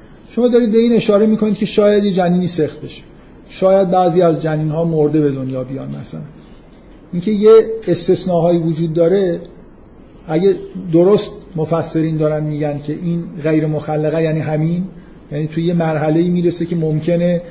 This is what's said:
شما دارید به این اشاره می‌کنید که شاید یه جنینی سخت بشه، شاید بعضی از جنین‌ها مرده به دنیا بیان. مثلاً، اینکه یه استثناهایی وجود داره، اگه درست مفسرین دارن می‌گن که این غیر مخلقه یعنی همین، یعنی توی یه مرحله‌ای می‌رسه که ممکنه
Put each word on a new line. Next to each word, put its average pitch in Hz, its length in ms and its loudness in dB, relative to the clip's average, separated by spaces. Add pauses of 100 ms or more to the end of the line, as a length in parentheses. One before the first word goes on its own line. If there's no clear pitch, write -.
(280)
شما 247 200 0
دارید 233 240 2
به 226 60 4
این 233 140 4
اشاره 214 340 4
می‌کنید 214 300 0
که 208 100 -2
شاید 208 380 2
یه 202 80 0
جنینی 180 340 2
سخت 151 340 -4
بشه، - 220 -16 (460)
شاید 190 420 2
بعضی 180 320 2
از 160 200 2
جنین‌ها 156 420 -2
مرده 156 360 2
به 147 100 2
دنیا 131 340 -6
بیان. 135 240 -10 (120)
مثلاً، 156 220 -14 (880)
اینکه 175 180 -4
یه 214 200 4 (380)
استثناهایی 175 720 2
وجود 165 360 -2
داره، 170 460 0 (840)
اگه 175 300 2 (360)
درست 180 380 4 (260)
مفسرین 160 600 -2
دارن 151 280 0
می‌گن 147 340 -4
که 151 140 -8
این 170 320 -4 (180)
غیر 156 240 0
مخلقه 156 560 -2
یعنی 160 180 -2
همین، 160 440 -2 (480)
یعنی 151 140 -4
توی 165 180 -4
یه 175 100 0
مرحله‌ای 160 540 0
می‌رسه 175 380 0
که 180 100 -4
ممکنه 170 760 0